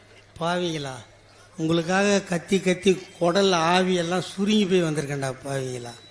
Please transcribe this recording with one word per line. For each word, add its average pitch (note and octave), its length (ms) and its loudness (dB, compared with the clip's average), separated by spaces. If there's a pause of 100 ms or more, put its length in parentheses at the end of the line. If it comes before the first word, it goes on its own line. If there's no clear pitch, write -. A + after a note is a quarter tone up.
(400)
பாவிங்களா, E3 540 -4 (640)
உங்களுக்காக F3+ 640 2
கத்தி F#3 380 -2
கத்தி F3+ 480 2 (120)
குடல் F3+ 320 2
ஆவி F3+ 440 2
எல்லாம் F3 260 0
சுருங்கி G#3 440 0
போய் F3+ 180 2
வந்திருக்கேன்டா C#3+ 520 -4 (100)
பாவிங்களா. B2+ 460 -6 (200)